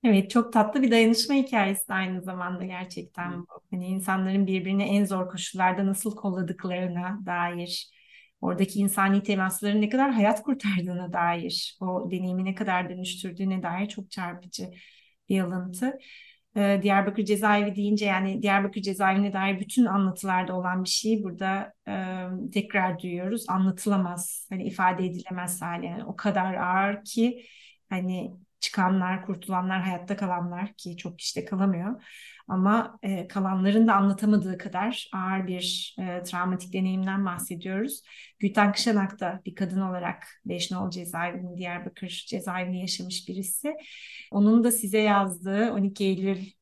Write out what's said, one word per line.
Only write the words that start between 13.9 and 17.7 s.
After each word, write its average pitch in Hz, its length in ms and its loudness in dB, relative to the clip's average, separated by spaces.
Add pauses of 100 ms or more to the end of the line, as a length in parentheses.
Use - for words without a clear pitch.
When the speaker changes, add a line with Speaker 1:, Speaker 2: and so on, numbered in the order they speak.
Speaker 1:
çarpıcı 180 600 -10 (580)
bir 196 100 4
alıntı. 185 600 -2 (580)
Ee, 202 260 4
Diyarbakır 202 420 4
Cezaevi 208 500 2